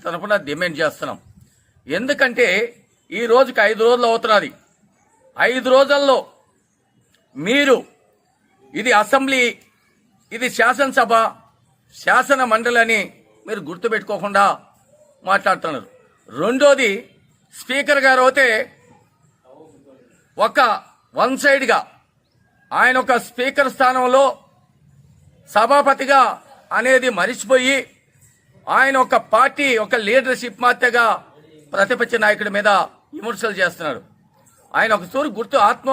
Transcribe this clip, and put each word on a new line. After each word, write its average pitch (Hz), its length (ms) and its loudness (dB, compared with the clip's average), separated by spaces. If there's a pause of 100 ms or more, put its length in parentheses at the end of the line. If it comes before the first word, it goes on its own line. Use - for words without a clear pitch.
తరఫున 180 320 -4 (140)
డిమాండ్ 160 320 -6
చేస్తున్నాం. 143 360 -6 (680)
ఎందుకంటే 247 640 -2 (600)
ఈ 208 220 -6
రోజుకి 254 280 2 (100)
ఐదు 220 180 -2
రోజులు 240 240 2
అవుతున్నది. 220 400 0 (1000)
ఐదు 254 260 -4
రోజుల్లో 277 440 2 (1300)
మీరు 269 280 2 (1000)
ఇది 220 180 -2 (100)
అసెంబ్లీ, 269 420 0 (880)
ఇది 233 160 -6 (120)
శాసనసభ, 247 540 0 (920)
శాసన 254 400 0 (100)
మండలి 233 320 0
అని 220 160 0 (440)
మీరు 202 240 -8
గుర్తుపెట్టుకోకుండా 202 760 -2 (760)
మాట్లాడుతున్నారు. 175 640 -4 (520)
రెండోది 262 480 2 (680)
స్పీకర్ 277 480 -2
గారు 254 180 4
అయితే 262 200 2 (2000)
ఒక 262 120 -2 (600)
వన్ 247 240 0
సైడ్గా 269 360 2 (920)
ఆయన 226 320 2
ఒక 262 120 0 (140)
స్పీకర్ 269 460 -2
స్థానంలో 254 500 2 (1300)
సభాపతిగా 277 640 2 (600)
అనేది 254 300 2 (100)
మరిచిపోయి 254 600 0 (880)
ఆయన 262 380 2
ఒక 247 120 0 (180)
పార్టీ, 277 340 0 (160)
ఒక 202 100 -4 (140)
లీడర్‌షిప్ 247 580 -2
మాత్రగా 240 400 0 (680)
ప్రతిపక్ష 226 520 -2
నాయకుడి 208 340 -2
మీద 202 100 0 (480)
విమర్శలు 214 460 -8
చేస్తున్నాడు. 160 400 -6 (760)
ఆయన 220 200 0
ఒక 175 160 -14
తూరు 277 240 -4
గుర్తు 226 320 0
ఆత్మ 254 220 -4